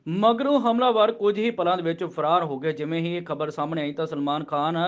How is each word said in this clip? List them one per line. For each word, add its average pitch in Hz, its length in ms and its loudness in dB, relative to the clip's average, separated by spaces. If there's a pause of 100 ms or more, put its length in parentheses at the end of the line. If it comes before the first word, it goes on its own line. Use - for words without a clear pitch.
(180)
ਮਗਰੋਂ 233 440 4
ਹਮਲਾਵਰ 233 500 4
ਕੁਝ 208 260 0
ਹੀ 226 140 0
ਪਲਾਂ 226 260 0
ਦੇ 180 60 -4
ਵਿੱਚ 165 220 -2
ਫਰਾਰ 165 380 2
ਹੋ 139 160 -4
ਗਏ। 156 140 -2
ਜਿਵੇਂ 156 280 -4
ਹੀ 170 140 -2
ਇਹ 175 60 -4
ਖਬਰ 151 280 -4
ਸਾਹਮਣੇ 156 320 -4
ਆਈ 147 120 -4
ਤਾਂ 160 140 -4
ਸਲਮਾਨ 147 360 -2
ਖਾਨ 156 440 0